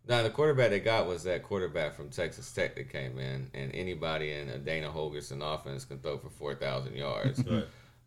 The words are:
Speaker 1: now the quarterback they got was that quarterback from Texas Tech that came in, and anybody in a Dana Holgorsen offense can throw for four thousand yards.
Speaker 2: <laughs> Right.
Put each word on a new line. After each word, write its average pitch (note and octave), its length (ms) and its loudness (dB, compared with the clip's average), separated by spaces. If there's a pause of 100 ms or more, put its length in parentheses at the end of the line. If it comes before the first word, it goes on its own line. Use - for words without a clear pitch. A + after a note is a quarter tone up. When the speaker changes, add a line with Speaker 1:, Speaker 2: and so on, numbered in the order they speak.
Speaker 1:
now A#2+ 160 6
the A2+ 80 4
quarterback C3+ 400 6
they G2+ 100 4
got G#2+ 260 4
was F2 180 -2
that F2+ 180 2
quarterback E2+ 520 0
from C#2+ 160 -10
Texas - 420 -4
Tech - 240 0
that C2+ 160 -8
came C2 260 -4
in, C2 360 -4
and C2+ 200 -4
anybody D#2+ 580 -2
in C#2+ 180 -6
a B1+ 80 -6
Dana D2+ 320 -2
Holgorsen D2 520 -4
offense C#2+ 440 -4
can C#2 120 -10
throw C#2+ 200 -2
for C2 120 -12
four C#2+ 240 -6
thousand C2 400 -4
yards. C2+ 500 0
Speaker 2:
<laughs> - 60 -2
Right. A2 140 4 (420)